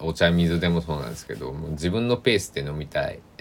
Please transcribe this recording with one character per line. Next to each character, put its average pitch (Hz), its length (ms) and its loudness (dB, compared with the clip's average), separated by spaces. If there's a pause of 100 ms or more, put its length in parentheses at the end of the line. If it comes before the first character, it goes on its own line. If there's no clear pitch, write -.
お 80 120 -2
茶、 85 180 4
水 85 280 4
で 90 80 2
も 85 140 2
そ 76 160 -4
う - 20 -6
な 62 80 -8
ん 57 40 -8
で - 40 -10
す - 120 -14
け - 80 -8
ど、 65 180 -8
も 80 140 -8
う 80 40 -6
自 78 180 -2
分 117 180 0
の 120 100 2
ペ 120 180 2
ー 101 40 2
ス - 100 -4
で 69 120 -6
飲 73 160 -6
み 76 100 -8
た 71 220 -2
い、 67 100 -12 (220)